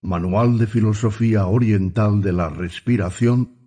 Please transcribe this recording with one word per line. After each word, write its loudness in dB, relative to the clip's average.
Manual 0
de 2
Filosofía 0
Oriental 2
de 0
la -2
Respiración -2